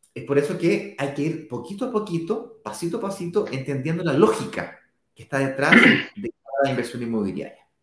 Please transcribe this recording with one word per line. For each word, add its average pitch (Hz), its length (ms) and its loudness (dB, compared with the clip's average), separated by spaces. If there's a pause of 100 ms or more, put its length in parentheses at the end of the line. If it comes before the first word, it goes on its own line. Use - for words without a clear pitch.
(120)
Es 123 120 -10
por 139 140 2
eso - 200 0
que - 400 0
hay 139 160 -4
que 143 80 -4
ir - 260 -4
poquito 196 380 -8
a 262 60 -6
poquito, 202 720 -4
pasito - 340 -6
a - 20 -4
pasito, 196 500 -2
entendiendo 139 520 -2
la 160 100 2
lógica - 640 2 (360)
que - 80 -20
está - 160 -4
detrás 135 340 2 (440)
de 107 140 -6
cada 135 400 -2
inversión 123 320 -4
inmobiliaria. 107 640 -4 (160)